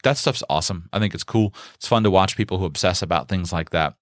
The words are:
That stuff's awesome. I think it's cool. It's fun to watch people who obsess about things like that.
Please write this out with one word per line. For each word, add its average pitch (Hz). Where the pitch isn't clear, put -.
That 139
stuff's -
awesome. 85
I 101
think 104
it's -
cool. 107
It's -
fun 113
to 104
watch 95
people 95
who 95
obsess 90
about 80
things 90
like 82
that. 78